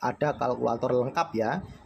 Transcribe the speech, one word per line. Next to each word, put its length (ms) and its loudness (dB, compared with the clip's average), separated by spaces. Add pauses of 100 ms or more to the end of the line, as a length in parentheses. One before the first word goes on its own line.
ada 320 0
kalkulator 560 0
lengkap 480 0
ya. 240 0 (240)